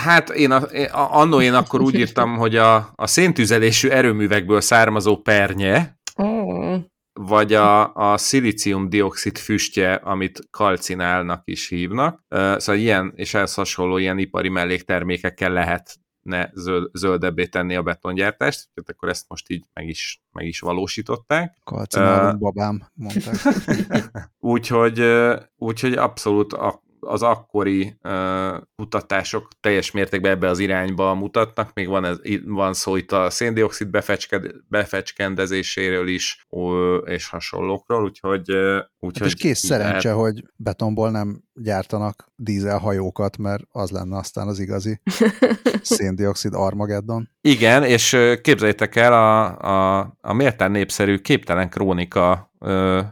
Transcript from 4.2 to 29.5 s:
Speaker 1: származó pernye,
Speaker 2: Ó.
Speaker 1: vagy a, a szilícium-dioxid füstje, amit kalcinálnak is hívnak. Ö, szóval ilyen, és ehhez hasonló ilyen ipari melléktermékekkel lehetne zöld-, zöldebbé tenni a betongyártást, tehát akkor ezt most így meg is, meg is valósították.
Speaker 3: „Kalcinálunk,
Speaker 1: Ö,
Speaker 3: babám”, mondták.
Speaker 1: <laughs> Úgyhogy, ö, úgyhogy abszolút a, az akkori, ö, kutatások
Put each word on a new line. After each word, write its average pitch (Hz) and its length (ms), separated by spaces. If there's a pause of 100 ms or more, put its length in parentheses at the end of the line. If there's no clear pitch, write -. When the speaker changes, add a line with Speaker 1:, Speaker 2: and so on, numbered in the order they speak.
Speaker 1:
származó 107 600
pernye, 98 720 (240)
Speaker 2:
Ó. 185 560 (440)
Speaker 1:
vagy 107 340
a, 104 400
a 104 240
szilícium-dioxid 101 1200
füstje, 95 560
amit 95 460 (120)
kalcinálnak 90 920
is 90 220
hívnak. 104 600
Ö, 95 300
szóval 104 240
ilyen, 98 340
és - 180
ehhez 98 200
hasonló 92 440
ilyen 95 200
ipari 92 320
melléktermékekkel 90 1000
lehetne 90 1040
zöld-, 90 400
zöldebbé 90 520
tenni 90 300
a 90 80
betongyártást, 92 920
tehát - 160
akkor - 200
ezt - 180
most - 220
így 87 140 (100)
meg 82 140
is, - 340 (100)
meg 82 160
is 82 120
valósították. 117 1040
Speaker 3:
„Kalcinálunk, 98 680
Speaker 1:
Ö, 107 40
Speaker 3:
babám”, 104 560
mondták. 160 420 (640)
Speaker 1:
<laughs> - 400
Úgyhogy, 117 600
ö, 120 360 (200)
úgyhogy 117 380
abszolút 104 600
a, - 320 (140)
az 104 240
akkori, 104 800
ö, 95 560 (180)
kutatások 101 720 (120)